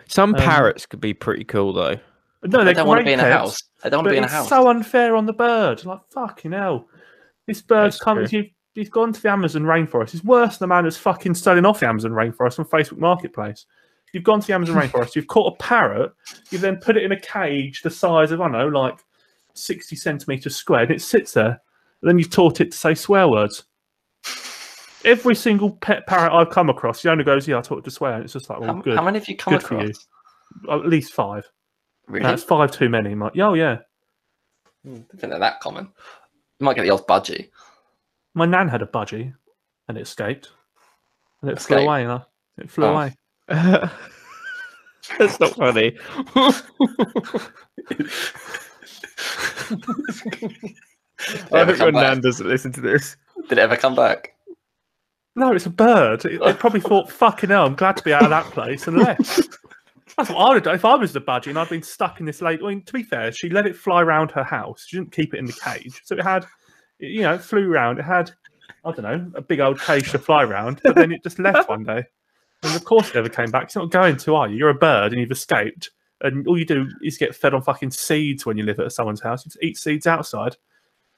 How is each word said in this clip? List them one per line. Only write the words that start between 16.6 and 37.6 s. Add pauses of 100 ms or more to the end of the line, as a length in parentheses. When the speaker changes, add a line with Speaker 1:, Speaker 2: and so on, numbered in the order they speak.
Speaker 2:
then
put
it
in
a
cage
the
size
of,
I
don't
know,
like, (560)
sixty
centimeters
squared,
and
it
sits
there, (560)
and
then
you've
taught
it
to
say
swear
words. (1400)
Every
single
pet
parrot
I've
come
across,
the
owner
goes,
"Yeah,
I
taught
it
to
swear,"
and
it's
just
like,
"Well,
Speaker 3:
How,
Speaker 2:
good.
Speaker 3:
how
many
have
you
come
Speaker 2:
Good
for
you."
Speaker 3:
across? (800)
Speaker 2:
At
least
five. (640)
Speaker 3:
Really?
Speaker 2:
That's
five
too
many,
Mike.
Oh,
yeah. (1000)
Speaker 3:
Hmm,
I
don't (120)
think
they're
that
common. (680)
You
might
get
the
odd
budgie. (840)